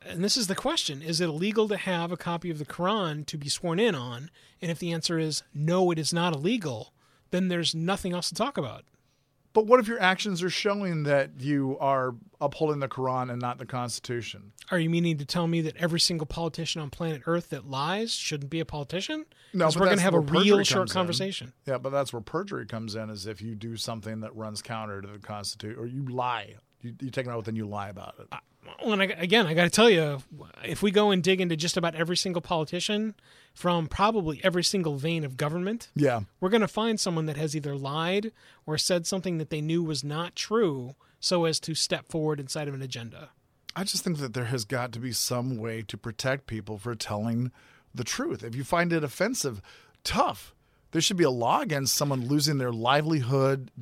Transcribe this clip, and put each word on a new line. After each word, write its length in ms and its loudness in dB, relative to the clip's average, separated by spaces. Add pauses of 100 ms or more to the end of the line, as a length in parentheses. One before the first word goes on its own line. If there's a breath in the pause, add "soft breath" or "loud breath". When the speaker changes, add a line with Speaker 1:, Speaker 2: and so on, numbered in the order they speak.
Speaker 1:
and 180 -4
this 140 2
is 100 0
the 80 -2
question, 460 -2
is 200 -2
it 80 2
illegal 380 0
to 100 -2
have 340 -2
a 60 -4
copy 320 -4
of 100 -6
the 60 -8
Quran 640 -2
to 100 -8
be 120 -6
sworn 300 -2
in 160 4
on? 360 -8 (300 soft breath)
And 100 -2
if 80 -6
the 140 -4
answer 260 0
is 240 -2 (100)
no, 380 4
it 80 0
is 140 -2
not 200 2
illegal, 600 -2 (380 soft breath)
then 180 2
there's 260 0
nothing 380 -2
else 160 -4
to 60 -6
talk 220 -2
about. 280 -6 (680)
Speaker 2:
But 140 6
what 140 10
if 80 2
your 120 -2
actions 440 2
are 60 0
showing 540 0
that 360 4
you 400 0
are 340 2 (260)
upholding 420 0
the 60 0
Quran 440 -2
and 100 -6
not 160 -4
the 80 -12
Constitution? 840 -6 (180)
Speaker 1:
Are 80 0
you 140 2
meaning 260 2
to 80 -8
tell 220 0
me 140 2
that 160 -4
every 220 0
single 280 2
politician 560 -4
on 80 -8
planet 340 -6
Earth 240 0
that 180 -8
lies 460 -2
shouldn't 380 -4
be 80 -2
a 60 -2
politician? 600 -6 (260 soft breath)
Speaker 2:
No, 140 4
Speaker 1:
'Cause 80 6
Speaker 2:
but 60 2
Speaker 1:
we're 80 8
gonna 80 8
Speaker 2:
that's 80 6
Speaker 1:
have 100 6
a 80 6
Speaker 2:
where 60 0
perjury 300 8
Speaker 1:
real 60 6
short 180 4
Speaker 2:
comes 100 -2
in. 20 -4
Speaker 1:
conversation. 600 -2 (120)
Speaker 2:
Yeah, 140 -2
but 100 -6
that's 240 0
where 80 -6
perjury 460 -6
comes 280 -6
in, 140 -6
is 160 -10
if 160 -8
you 140 -8
do 200 -8
something 440 -6
that 160 -10
runs 260 -8
counter 400 -8
to 60 -12
the 100 -14
Constitution, 600 -10
or 80 -6
you 180 -6
lie. 480 -4 (280)
You, 200 -12
you 80 -6
take 160 -4
an 80 -6
oath 140 -6
and 100 -4
you 80 -4
lie 240 -6
about 300 -14
it. 120 -20
Speaker 1:
I, 80 -10 (440)
well, 100 0
and 80 2
I, 40 4
again, 420 4
I 80 0
gotta 160 6
tell 180 8
you, 320 4 (420)
if 200 -2
we 80 4
go 180 6
and 140 4
dig 180 4
into 160 0
just 180 -2
about 200 0
every 200 0
single 260 -2
politician 720 -2 (380 soft breath)
from 340 0
probably 560 2
every 200 4
single 320 0
vein 300 -2
of 100 -8
government, 600 -2
Speaker 2:
Yeah. 260 4 (180)
Speaker 1:
we're 100 0
gonna 180 6
find 320 0
someone 260 0
that 100 -4
has 200 -2
either 200 -4
lied 560 -2 (340 soft breath)
or 120 -2
said 300 2
something 320 -2
that 100 -4
they 100 -2
knew 240 2
was 200 -2
not 320 -4
true 600 0 (240 soft breath)
so 260 2
as 160 2
to 120 -6
step 340 -2
forward 320 0
inside 280 -6
of 80 -6
an 60 -8
agenda. 500 -12 (440)
Speaker 2:
I 80 -4
just 200 -2
think 160 -2
that 140 -4
there 120 -2
has 200 -2
got 280 -4
to 60 -8
be 140 -6
some 440 -2
way 260 -6
to 140 -10
protect 500 -4
people 300 -8
for 180 -6
telling 560 -2 (420 soft breath)
the 120 -6
truth. 380 -4
If 120 -10
you 80 -6
find 300 2
it 100 2
offensive, 580 -2 (440 loud breath)
tough. 480 -2 (380)
There 100 0
should 160 2
be 60 6
a 60 8
law 320 4
against 320 0
someone 340 0
losing 300 2
their 140 0
livelihood, 1000 4 (120)